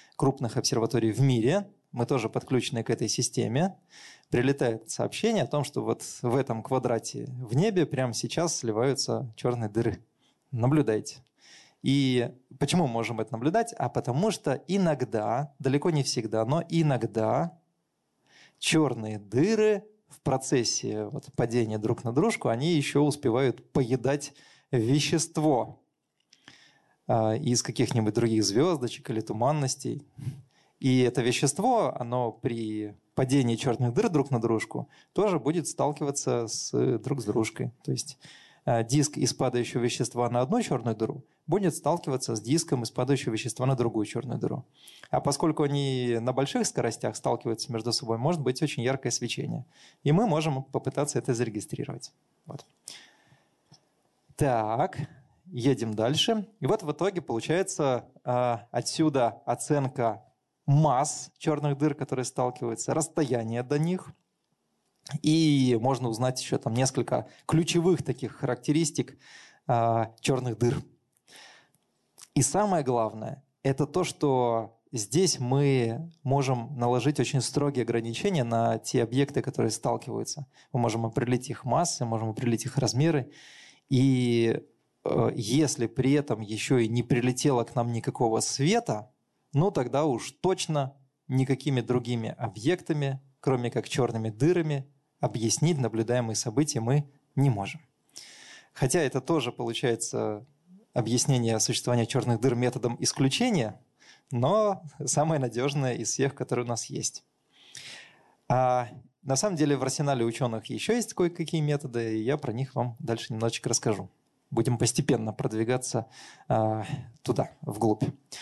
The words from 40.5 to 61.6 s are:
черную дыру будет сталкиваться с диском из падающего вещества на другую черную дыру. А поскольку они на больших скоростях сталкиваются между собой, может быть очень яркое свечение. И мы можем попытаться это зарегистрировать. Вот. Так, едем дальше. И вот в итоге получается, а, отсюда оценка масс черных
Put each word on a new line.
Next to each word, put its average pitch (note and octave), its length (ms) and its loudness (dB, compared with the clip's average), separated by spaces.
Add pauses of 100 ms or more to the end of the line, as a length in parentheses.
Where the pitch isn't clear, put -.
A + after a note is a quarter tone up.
черную A#2+ 340 -2
дыру A2 280 -4 (240)
будет F3 280 2
сталкиваться C#3 600 -2
с G#2+ 60 -6
диском B2+ 420 0
из - 80 -6
падающего B2+ 420 0
вещества A#2 320 -4
на C3+ 100 4
другую A2+ 300 0
черную A#2+ 320 -6
дыру. - 280 -4 (440)
А C3 120 0
поскольку D3+ 420 0
они C3 580 0
на B2 120 0
больших C#3 340 0
скоростях A#2 480 -2
сталкиваются A#2+ 560 -4
между A2+ 220 -2
собой, A2+ 240 -2
может D#3 240 0
быть C3+ 200 -2
очень D3+ 220 -2
яркое C3+ 280 0
свечение. A#2 540 -4 (380)
И C#3+ 80 4
мы G#3 160 4
можем D3+ 360 0
попытаться - 540 -4
это B2 160 -2
зарегистрировать. - 800 -6 (340)
Вот. - 200 -14 (1700)
Так, A#2+ 640 0 (460)
едем A#2 480 0
дальше. D#3 520 0 (140)
И C3+ 80 -4
вот G3+ 160 0
в D3 80 -4
итоге E3 300 -2
получается, C#3 840 0 (180)
а, B2 480 0
отсюда C3 720 0
оценка B2 760 -2 (460)
масс C#3+ 720 2
черных C#3+ 380 0